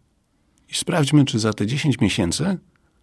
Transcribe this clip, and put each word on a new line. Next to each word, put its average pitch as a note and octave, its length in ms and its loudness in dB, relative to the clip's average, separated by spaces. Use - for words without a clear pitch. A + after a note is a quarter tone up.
I - 60 -10
sprawdźmy, D3+ 500 2
czy A#2+ 140 -2
za G#2+ 140 0
te G#2 140 -4
dziesięć C#3 320 -2
miesięcy A2 580 -2